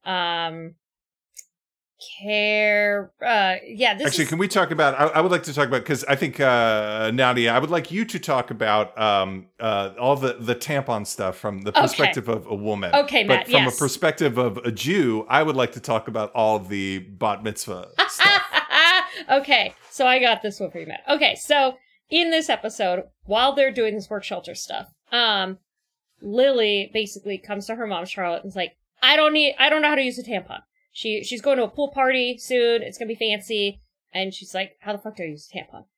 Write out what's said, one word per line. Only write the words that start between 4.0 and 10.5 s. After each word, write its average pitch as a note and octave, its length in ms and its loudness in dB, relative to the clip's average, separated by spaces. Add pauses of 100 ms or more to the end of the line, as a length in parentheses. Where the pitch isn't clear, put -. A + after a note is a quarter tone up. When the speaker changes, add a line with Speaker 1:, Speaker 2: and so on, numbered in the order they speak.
Speaker 2:
Actually, D#3 160 0
Speaker 1:
is - 60 -4
Speaker 2:
can E3 80 -2
we G3 100 0
talk F3+ 240 2
about, D3 280 4
I, D3 60 8
I D#3 140 2
would F3+ 100 4
like F3 140 0
to C#3+ 100 -10
talk C#3 140 2
about, B2 160 0
'cause D3 240 -2
I C#3 80 4
think, D3 240 -4
uh, A2 760 2
Nadia, B2 380 4
I B2+ 80 4
would D3+ 100 -4
like D#3+ 220 -2
you G#3+ 140 -2
to G3 120 -8
talk C3+ 320 -2
about, G#2+ 480 0
um, F#2+ 480 0 (140)
uh, G2+ 300 -2 (100)
all C3+ 160 4
the, C3 160 -2
the A#2 240 -4